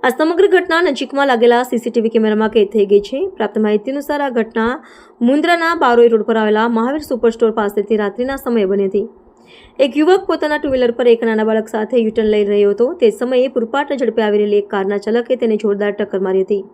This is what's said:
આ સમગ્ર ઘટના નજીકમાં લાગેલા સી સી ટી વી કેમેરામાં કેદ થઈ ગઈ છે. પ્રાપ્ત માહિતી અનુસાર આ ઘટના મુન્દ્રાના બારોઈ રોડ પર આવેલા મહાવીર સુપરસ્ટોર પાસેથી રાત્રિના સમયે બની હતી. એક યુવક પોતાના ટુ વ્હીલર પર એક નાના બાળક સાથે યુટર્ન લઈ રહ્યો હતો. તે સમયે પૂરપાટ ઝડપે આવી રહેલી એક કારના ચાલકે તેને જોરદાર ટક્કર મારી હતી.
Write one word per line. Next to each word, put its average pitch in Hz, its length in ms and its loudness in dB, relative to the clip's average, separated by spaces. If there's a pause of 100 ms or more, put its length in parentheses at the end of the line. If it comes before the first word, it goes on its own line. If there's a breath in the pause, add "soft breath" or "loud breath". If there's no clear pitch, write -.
આ 254 60 4
સમગ્ર 330 400 2
ઘટના 349 340 2
નજીકમાં 277 440 -2
લાગેલા 240 300 4 (100)
સી 247 120 -2
સી 233 100 -6
ટી 233 120 0
વી 226 100 0
કેમેરામાં 214 400 2
કેદ 202 220 2
થઈ 202 160 4
ગઈ 202 160 6
છે. 262 120 -6 (180)
પ્રાપ્ત 208 280 -4
માહિતી 208 280 -2
અનુસાર 294 320 -4
આ 277 120 -2
ઘટના 226 320 -2 (580 loud breath)
મુન્દ્રાના 330 540 0
બારોઈ 240 320 4
રોડ 214 160 2
પર 226 120 0
આવેલા 214 220 0 (140)
મહાવીર 269 300 -2
સુપરસ્ટોર 226 500 0
પાસેથી 208 440 -2
રાત્રિના 247 420 -4
સમયે 226 280 0
બની 202 200 0
હતી. 202 120 -2 (840 loud breath)
એક 277 140 -2
યુવક 370 300 4
પોતાના 302 320 -2
ટુ 285 120 -2
વ્હીલર 247 260 0
પર 240 140 4
એક 226 160 0
નાના 220 200 0
બાળક 220 240 -2
સાથે 214 260 -2
યુટર્ન 220 360 0
લઈ 208 140 2
રહ્યો 208 240 4
હતો. 233 140 0 (140)
તે 226 180 4
સમયે 254 280 0 (100)
પૂરપાટ 277 420 -2
ઝડપે 226 280 0
આવી 208 160 2
રહેલી 208 220 0
એક - 100 -20
કારના 202 320 -2
ચાલકે 233 360 -2
તેને 220 220 0
જોરદાર 202 340 0
ટક્કર 202 280 -4
મારી 190 200 0
હતી. 202 140 -2 (120)